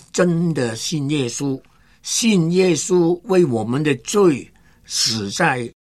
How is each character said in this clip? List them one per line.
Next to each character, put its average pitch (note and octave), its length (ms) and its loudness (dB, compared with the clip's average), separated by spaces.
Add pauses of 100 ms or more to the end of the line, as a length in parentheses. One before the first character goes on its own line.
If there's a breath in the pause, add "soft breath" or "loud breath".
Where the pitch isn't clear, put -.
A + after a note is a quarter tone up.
(120)
真 E3+ 400 0
的 A#2+ 240 -2
信 C#3+ 320 -6
耶 C#3+ 180 0
稣。 C3+ 320 -4 (440 soft breath)
信 F#3 500 0
耶 F#3 220 4
稣 F3 500 2
为 F#3 220 2
我 A2+ 180 0
们 B2 180 -2
的 D3 140 2
罪 D#3+ 500 0 (380 soft breath)
死 G#2+ 460 -4
在 B2 500 -2